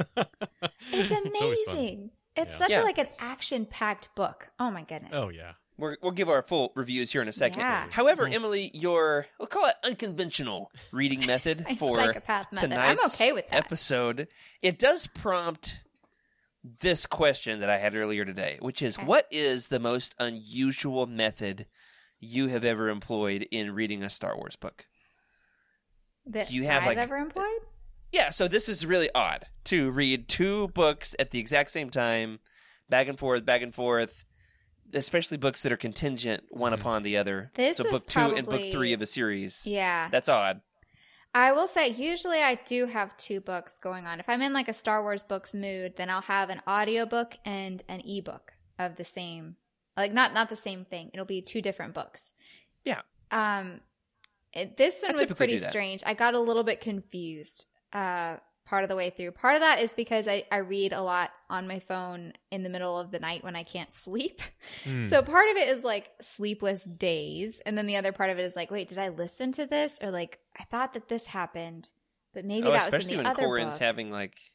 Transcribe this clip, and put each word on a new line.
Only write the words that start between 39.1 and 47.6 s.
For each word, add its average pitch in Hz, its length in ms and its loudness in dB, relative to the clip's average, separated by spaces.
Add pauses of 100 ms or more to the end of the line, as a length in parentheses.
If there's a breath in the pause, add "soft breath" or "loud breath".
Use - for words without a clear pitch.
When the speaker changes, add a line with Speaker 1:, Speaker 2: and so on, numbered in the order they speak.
Speaker 2:
Yeah. 180 460 0
Speaker 3:
That's 135 180 2
odd. 98 320 4 (720 soft breath)
Speaker 2:
I 254 180 6
will 320 160 4
say, 320 220 2
usually 320 520 -2
I 262 140 4
do 247 300 -2
have 220 320 -4
two 196 240 -8
books 180 420 -8
going 185 220 -8
on. 170 160 -8
If - 80 -8
I'm 247 120 2
in, 277 120 0
like, 269 160 0
a 220 40 -2
Star 214 280 0
Wars 208 200 -2
books 196 320 -6
mood, 190 440 -6
then 180 120 -4
I'll 185 120 0
have 196 280 0
an 180 160 -8
audiobook 226 800 2
and 190 460 -6